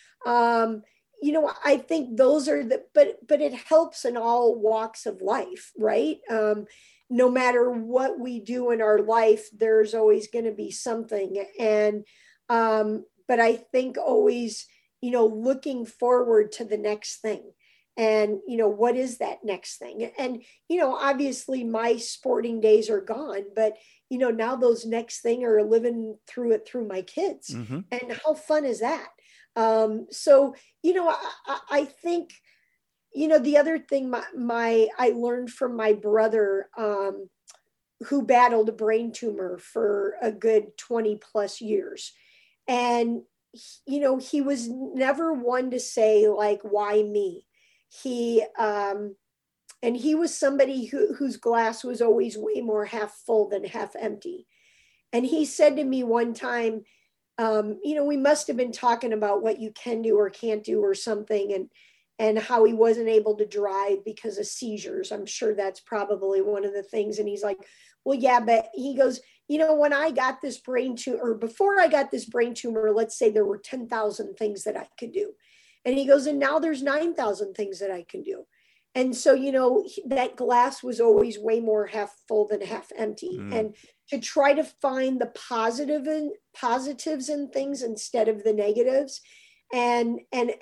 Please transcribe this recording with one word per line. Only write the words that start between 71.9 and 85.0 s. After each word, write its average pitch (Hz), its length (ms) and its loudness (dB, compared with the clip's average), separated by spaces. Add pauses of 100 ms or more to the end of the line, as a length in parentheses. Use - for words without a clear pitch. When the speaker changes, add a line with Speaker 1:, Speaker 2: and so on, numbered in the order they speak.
Speaker 1:
this 240 140 -6
brain 240 280 -2
tumor, 220 400 -2
let's 220 240 -2
say 220 140 4
there 214 140 2
were 202 140 -2
ten 247 300 -10
thousand 208 480 -4
things 208 280 -6
that 214 120 -6
I - 100 -14 (120)
could 233 140 -12
do." - 200 -6 (520)
And 262 120 0
he 277 80 0
goes, 277 220 6
"And 294 120 -2
now 277 200 0
there's 294 240 -2
nine 302 320 -2
thousand 202 400 -4
things 196 240 -8
that 196 120 -6
I 175 120 -10
can - 180 -14
do." - 240 -10 (500)
And 254 200 0
so, 285 180 6
you 269 180 0
know, 262 340 2
he, - 220 -12
that 254 280 -2
glass 247 460 0
was 247 180 -4
always 226 400 4
way 226 200 0
more 214 280 0
half 202 280 -8 (120)
full 208 200 2
than 202 140 -4
half - 340 -10
empty. 214 500 -8
Speaker 2:
Mm. 202 60 -10
Speaker 1:
And 220 240 -4 (340)
to 277 100 -6
try 285 340 2
to 302 100 0
find 262 580 -2